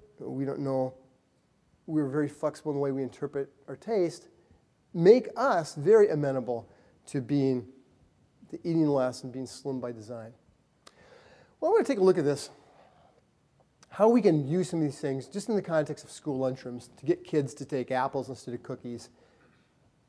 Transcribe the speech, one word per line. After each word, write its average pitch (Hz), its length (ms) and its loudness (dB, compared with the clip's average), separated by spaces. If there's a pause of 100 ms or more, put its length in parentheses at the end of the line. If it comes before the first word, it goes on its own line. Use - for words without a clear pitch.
(180)
we 131 260 -6
don't 135 140 -6
know, 131 360 -2 (920)
we're 151 220 -2
very 143 200 -2
flexible 147 440 -6
in 139 40 -4
the 139 40 -2
way 139 100 -2
we 135 140 -2
interpret 139 440 -8 (200)
our 139 80 -12
taste, 185 500 -4 (640)
make 190 440 8
us 214 400 0
very 202 320 6
amenable 131 600 -4 (380)
to 143 140 -4
being, 131 480 0 (800)
to - 140 -10
eating 165 240 2
less 127 340 0
and 127 100 -12
being 127 140 -8
slim 131 320 -8
by 120 140 -8
design. 113 400 -14 (1300)
Well, 311 100 0
I 403 40 4
want 427 120 4
to 277 60 0
take 214 80 0
a 185 40 4
look 185 140 6
at 151 60 2
this, 139 260 -2 (1400)
how 208 200 4
we 240 120 6
can 156 280 4
use 175 200 0
some 170 120 -2
of 156 60 2
these 135 120 -6
things 135 300 -6
just 196 200 -10
in 233 60 0
the 196 80 0
context 156 420 -2
of - 60 -20
school 135 300 -6
lunchrooms 127 560 -6
to - 100 -20
get 175 160 0
kids 143 320 -2
to - 100 -12
take 127 280 -4
apples 127 360 -2
instead 123 260 -12
of 120 100 -10
cookies 120 440 -12 (1000)